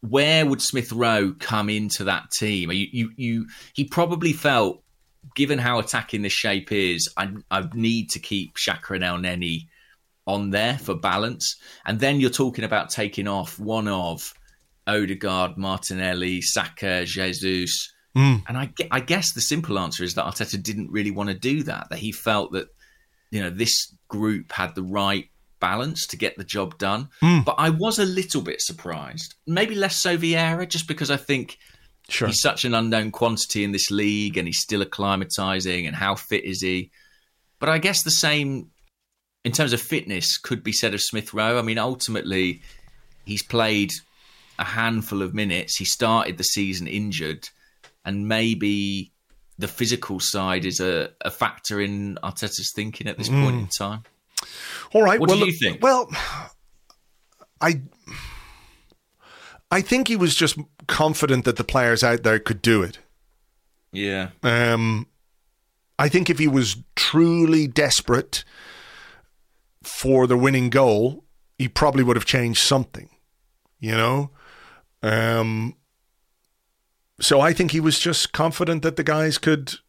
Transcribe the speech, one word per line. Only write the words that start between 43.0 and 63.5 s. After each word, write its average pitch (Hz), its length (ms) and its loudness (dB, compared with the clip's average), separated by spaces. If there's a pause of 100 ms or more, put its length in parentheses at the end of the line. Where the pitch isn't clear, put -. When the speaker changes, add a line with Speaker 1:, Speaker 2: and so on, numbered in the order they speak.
Speaker 1:
he's 104 180 -6
played 107 480 2 (680)
a 85 60 -2
handful 110 580 -2
of 92 100 -4
minutes. 95 460 -2
He 98 80 -6
started 113 500 0
the - 80 -6
season 92 420 -2
injured, 80 600 -6 (560)
and 101 240 -4
maybe 101 840 0 (460)
the 107 120 -6
physical 113 520 -4
side 92 460 0
is 92 140 -2
a, 90 280 0 (140)
a - 80 -4
factor - 500 -4
in 101 420 -4
Arteta's - 540 -6
thinking 110 300 -8
at 101 100 -8
this 110 140 -4
point 135 260 4
Speaker 2:
Mm. 120 40 -4
Speaker 1:
in 104 80 -6
time. 104 340 -6 (880)
Speaker 2:
All 220 100 6
right. 208 160 6
Speaker 1:
What 160 120 4
Speaker 2:
Well, 190 80 6
Speaker 1:
do 208 80 4
you 180 60 2
Speaker 2:
look, 165 60 -4
Speaker 1:
think? 107 240 0
Speaker 2:
well, 254 280 4 (1500)
I, 160 180 2 (1900)
I 185 100 2
think 247 280 2
he 226 80 2
was 175 180 4
just - 240 2 (280)
confident 147 600 2
that 120 100 2
the - 80 -2
players 120 400 2
out 117 200 2
there 110 140 6
could 107 220 -2
do 110 220 6
it. 90 160 -4 (920)